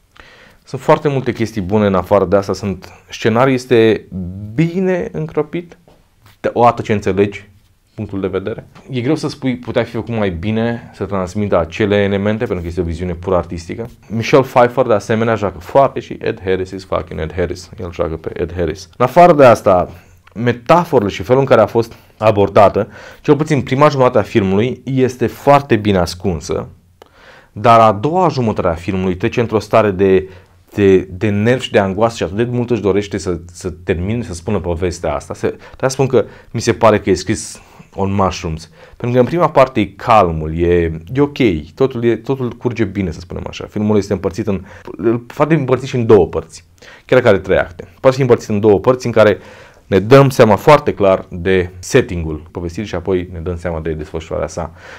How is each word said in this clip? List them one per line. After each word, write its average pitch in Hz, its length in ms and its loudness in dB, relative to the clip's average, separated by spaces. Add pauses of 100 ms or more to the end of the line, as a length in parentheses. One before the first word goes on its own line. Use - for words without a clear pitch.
(640)
Sunt - 160 -12
foarte 156 280 2
multe 131 240 -2
chestii 107 280 -4
bune 104 260 0
în 95 80 2
afară 95 300 2
de 90 120 2
asta, 98 160 -2
sunt, 92 400 -8 (180)
scenariul 123 440 0
este 113 500 2 (500)
bine 175 580 -2
încropit, 156 640 -8 (640)
de-, - 120 -4
odată 120 300 2
ce 113 100 -4
înțelegi 101 560 -2 (460)
punctul 98 260 -10
de 95 60 -2
vedere. 92 400 -8 (240)
E 127 100 -6
greu 127 140 -2
să 151 140 -4
spui, 131 280 -4
putea 117 280 -2
fi 117 60 -10
făcut 117 240 -8
mai 104 160 -2
bine, 110 640 -4
să 104 100 -10
transmită 95 540 -2
acele 98 380 -2
elemente, 101 480 -2
pentru 101 160 -6
că 85 60 -10
este 87 140 -6
o 87 40 -2
viziune 85 300 -6
pur 92 200 -4
artistică. 90 540 -6 (200)
Michelle 117 360 2
Pfeiffer, 123 420 2
de 117 60 0
asemenea, 113 420 0
joacă 95 240 -4
foarte 131 420 0
și - 200 -12
Ed 110 240 -6
Harris 92 260 -2
is 95 140 -12
fucking 87 360 -6
Ed 80 160 -6
Harris. 82 340 -6 (100)
El 87 120 -10
joacă 82 240 -6
pe - 140 -12 (120)
Ed 85 140 -6
Harris. 80 400 -6
În 123 80 0
afară 175 280 6
de 147 120 6
asta, 101 460 4 (440)
metaforele 120 760 0
și - 120 -8
felul 127 180 2
în 135 60 0
care 131 140 4
a - 60 4
fost 117 260 -2 (240)
abordată, 101 720 4 (320)
cel 151 160 2
puțin 151 260 -2
prima 139 260 2
jumătate 127 300 2
a 104 40 4
filmului, 101 640 -2
este 127 420 -2
foarte 139 500 2
bine 104 220 0
ascunsă, 85 720 -2 (840)
dar 113 280 6
a 110 120 6
doua 151 360 0
jumătate 113 400 -2
a 82 60 0
filmului 92 420 -4
trece 117 240 -2
într-o 110 180 0
stare 107 320 2
de, 95 380 2 (460)
de, 98 240 6
de 90 300 -4
nervi 110 360 0
și - 80 -12
de 120 60 4
angoasă 101 380 0
și - 60 -8
atât 90 140 -4
de 113 140 0
mult 120 200 -4
își 117 100 0
dorește 98 380 -2
să, 87 220 -6 (120)
să - 180 -10
termine, 92 520 -4
să 92 120 -12
spună 104 240 -4
povestea 85 560 -4
asta. - 200 -10
Se, - 140 -4
de-aia - 400 -6
spun - 180 -2
că 117 180 2 (260)
mi 117 100 -8
se 110 120 0
pare 107 280 4
că 101 100 -2
e 95 40 2
scris - 460 -6 (340)
on 98 200 -4
mushrooms. 90 560 -4 (260)
Pentru 120 220 -2
că 127 40 6
în 120 60 -2
prima 165 220 0
parte 131 300 2
e 104 40 2
calmul, 82 720 0
e, 85 420 0 (140)
e 135 60 0
ok, 143 180 -2 (360)
totul, 127 300 -2
e, 117 120 2
totul 131 360 -6
curge 113 320 -4
bine, 95 260 -4
să - 100 -12
spunem 82 280 -12
așa. - 180 -14
Filmul 107 300 -2
este 98 160 0
împărțit 95 340 -4
în, 95 180 -4 (640)
foarte 147 280 -2
împărțit 131 340 -2
și - 80 -6
în 117 100 -2
două 104 200 6
părți, - 380 -10 (420)
chiar 131 120 2
dacă 117 160 4
are 92 80 0
trei 90 160 0
acte. - 300 -6 (120)
Poate 131 160 2
fi 135 60 -2
împărțit 120 260 2
în 104 120 -2
două 104 180 6
părți 127 280 0
în 117 60 -4
care 104 260 4 (480)
ne 98 120 2
dăm 131 320 6
seama 110 260 4
foarte 143 380 4
clar 95 360 2
de 90 480 0
setting-ul 82 720 -2
povestirii 90 380 -10
și - 60 -10
apoi 90 380 -4
ne 90 60 -12
dăm 85 180 -6
seama 82 240 -6
de 80 120 -6
desfășurarea 80 560 -8
sa. 80 240 -10 (260)